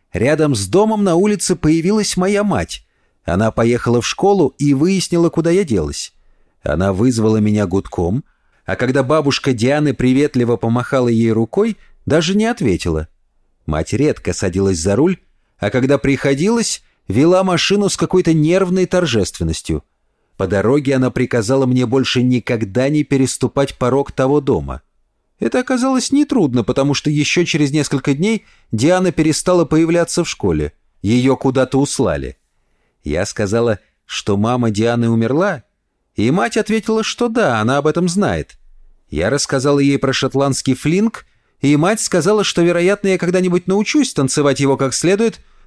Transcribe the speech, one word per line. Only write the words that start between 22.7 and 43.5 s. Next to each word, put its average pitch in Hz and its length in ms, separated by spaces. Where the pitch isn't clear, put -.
не 151 140
переступать 135 760
порог 131 340
того 139 300
дома. 76 400
Это 233 200
оказалось 254 520
нетрудно, 208 520
потому 135 300
что - 160
еще 151 360
через 147 260
несколько 143 420
дней 196 320
Диана 175 400
перестала 160 540
появляться 165 580
в - 60
школе. 76 440
Ее 123 360
куда-то 131 420
услали. 76 580
Я 80 220
сказала, 110 540
что - 300
мама 117 360
Дианы 117 380
умерла, 127 540
и 110 160
мать 220 260
ответила, 220 460
что - 240
да, 196 320
она 120 180
об 143 100
этом 170 220
знает. 147 480
Я 80 200
рассказала 143 500
ей 139 200
про 135 120
шотландский 135 640
флинг, 185 520
и 143 160
мать 185 240
сказала, 190 420
что, - 180
вероятно, 175 480
я 190 80
когда-нибудь 180 500